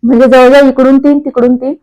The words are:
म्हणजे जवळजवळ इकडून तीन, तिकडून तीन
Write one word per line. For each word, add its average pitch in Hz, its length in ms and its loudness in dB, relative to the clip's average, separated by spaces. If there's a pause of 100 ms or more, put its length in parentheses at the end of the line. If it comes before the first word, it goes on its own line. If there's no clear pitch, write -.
म्हणजे 240 240 0
जवळजवळ 262 420 4
इकडून 262 300 0
तीन, 285 200 -2
तिकडून 254 380 -4
तीन 254 260 -8